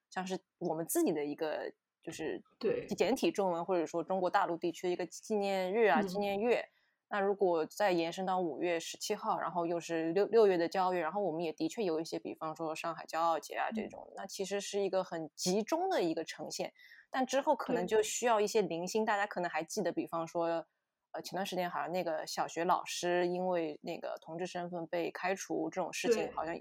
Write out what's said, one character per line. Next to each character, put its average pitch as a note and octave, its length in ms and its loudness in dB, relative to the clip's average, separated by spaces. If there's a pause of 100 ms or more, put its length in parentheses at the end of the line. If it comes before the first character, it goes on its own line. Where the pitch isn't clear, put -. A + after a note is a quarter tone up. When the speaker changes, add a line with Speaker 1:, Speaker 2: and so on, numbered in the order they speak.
(100)
Speaker 1:
像 F#3 160 -4
是 F#3 140 -2 (180)
我 E3+ 160 -2
们 D#3+ 120 -2
自 E4 180 2
己 B3 80 4
的 D3 120 0
一 C#3+ 120 -2
个 D3+ 360 -2 (300)
就 D#3+ 120 -10
是 B2 280 -4 (160)
Speaker 2:
对。 - 300 -2
Speaker 1:
简 G3 260 2
体 F3+ 160 2
中 F#3+ 220 2
文 E3+ 120 -2
或 F#3 140 2
者 D#3+ 80 2
说 E3 160 -2
中 F#3 200 0
国 F3+ 80 2
大 F#3+ 160 2
陆 E3 100 0
地 E3+ 160 -2
区 - 160 -4
的 F3+ 60 2
一 - 20 -4
个 F3+ 100 -4
纪 - 300 -6
念 G3 380 0
日 A3 140 6
啊， F3+ 120 6
Speaker 2:
嗯。 G3+ 80 2
Speaker 1:
纪 F3+ 100 -4
念 G3+ 220 0
月。 A3 260 2 (480)
那 G#3 60 0
如 G3 160 2
果 F3 300 4
再 G#3 260 2
延 E3 180 2
伸 F#3 160 -4
到 F#3 140 2
五 D#3 220 0
月 E3+ 180 2
十 - 180 -8
七 - 160 -2
号， G#3 240 -2
然 - 140 -2
后 E3+ 140 0
又 E3+ 120 0
是 E3 360 0
六， G3 140 4
六 G#3+ 200 8
月 F#3 100 6
的 E3+ 80 4
交 F#3 280 2
月， F3 80 0
然 D#3 100 -2
后 G#3 100 -2
我 F#3+ 80 0
们 E3 140 -2
也 D#3+ 80 -2
的 D#3+ 160 -2
确 A3+ 160 -2
有 D#3+ 160 2
一 D#3+ 60 -2
些， E3 120 -4
比 - 160 -6
方 D#3 220 -6
说 D#3+ 180 -4
上 E3 220 -4
海 D#3+ 100 -10
骄 D#3+ 140 -4
傲 E3 180 4
节 - 180 -8
啊 - 200 0
这 G#3+ 140 -2
种， - 220 -16
Speaker 2:
嗯。 - 40 -18
Speaker 1:
那 G3 100 -8
其 G3 200 -6
实 G3 160 -2
是 G3+ 180 -4
一 G3 100 2
个 F#3 140 2
很 E3 320 -6
集 F#3 260 2
中 E4+ 280 0
的 D#4 120 2
一 E3+ 120 2
个 E3 100 -4
呈 - 260 -10
现。 - 240 -6 (400)
但 C4 120 2
之 C4 160 0
后 D4+ 120 4
可 - 200 -2
能 F3+ 120 2
就 G#3+ 160 4
需 - 240 0
要 A3 140 6
一 G#3 80 2
些 G#3+ 140 4
零 E3+ 260 -2
星， A3+ 160 2
Speaker 2:
对。 A3 40 -2
Speaker 1:
大 G#3 100 4
家 G#3 100 0
可 F#3 140 -4
能 E3+ 100 0
还 D#3 100 0
记 D#3 200 -4
得， E3 100 2
比 D#3+ 160 -2
方 E3 180 -2
说， E3 400 0 (460)
呃， E3 100 -8
前 - 140 -8
段 F#3+ 100 -2
时 F#3+ 120 -4
间 F3 120 0
好 D#3 100 -4
像 C#3+ 120 -4
那 F3+ 100 0
个 D#3+ 240 -2
小 D#3 220 -4
学 D#3+ 160 -2
老 F3 220 2
师 F3 420 0
因 F3+ 200 0
为 E3 360 0
那 - 160 -6
个 - 220 -6
同 D#3+ 160 -10
志 F3+ 100 -4
身 F3 220 -6
份 E3 180 -6
被 E3 240 -2
开 F#3 240 -2
除 D#3+ 340 -2
这 F#3 120 -4
种 E3 100 -4
事 - 220 -4
情， G#3+ 140 0
Speaker 2:
对。 - 40 -8
Speaker 1:
好 D#3 140 -4
像 E3+ 160 -4